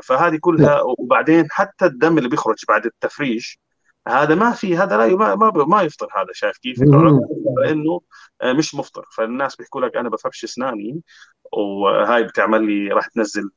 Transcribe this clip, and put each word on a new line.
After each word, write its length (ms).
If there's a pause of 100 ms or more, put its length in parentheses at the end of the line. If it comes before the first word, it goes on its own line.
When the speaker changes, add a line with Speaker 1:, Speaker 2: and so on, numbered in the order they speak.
Speaker 1:
فهذه 380
كلها، 360
Speaker 2:
نعم. 220
Speaker 1:
وبعدين 520
حتى 340
الدم 340
اللي 100
بيخرج 400
بعد 180
التفريش 760 (480)
هذا 260
ما 180
في، 240
هذا 200
لا 80
ي-، 100
ما، 200
ما 140
ب-، 200
ما 140
يفطر 340
هذا، 160
شايف 260
كيف؟ 220
Speaker 2:
مهم. 140
Speaker 1:
العلماء 340
بيقولوا 420
إنه، 300 (420)
آه، 100
مش 220
مفطر. 300 (120)
فالناس 400
بيحكوا 240
لك: 160
"أنا 120
بفرش 360
أسناني 580 (500)
وهاي 680
بتعمل 440
لي، 260
راح 140
تنزل 500